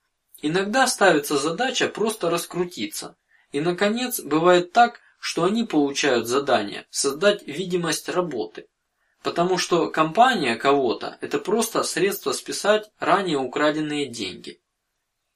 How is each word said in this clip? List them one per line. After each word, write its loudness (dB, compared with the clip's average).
Иногда 0
ставится 2
задача -2
просто -4
раскрутиться. -6
И, -2
наконец, -2
бывает 4
так, 4
что -2
они 2
получают 2
задание 0
создать 0
видимость -4
работы, -6
потому 0
что 0
компания 2
кого-то — 0
это -4
просто -2
средство -2
списать -2
ранее 0
украденные -2
деньги. -10